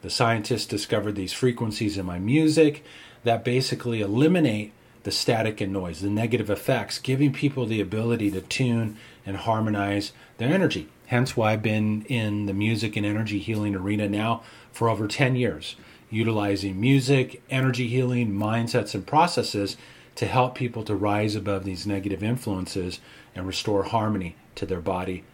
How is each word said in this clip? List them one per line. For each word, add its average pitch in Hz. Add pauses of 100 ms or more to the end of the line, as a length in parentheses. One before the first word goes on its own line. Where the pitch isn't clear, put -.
The -
scientists 113
discovered 104
these 98
frequencies 113
in 92
my 87
music 147 (400)
that 113
basically 120
eliminate 117 (300)
the 101
static 110
and 95
noise, 90
the 101
negative 110
effects, 107
giving 135
people 131
the 107
ability 107
to 92
tune 117 (260)
and 98
harmonize 101 (260)
their 120
energy. 170 (200)
Hence 123
why 110
I've 107
been 107
in 104
the 95
music 107
and 104
energy 104
healing 104
arena 101
now 107 (300)
for 117
over 107
ten 131
years, 120 (340)
utilizing 101
music, 131
energy 131
healing, 123
mindsets, 110
and 98
processes 131 (400)
to -
help 127
people 117
to 107
rise 104
above 98
these 95
negative 98
influences 95 (340)
and 92
restore 98
harmony 107 (200)
to -
their 90
body 92 (100)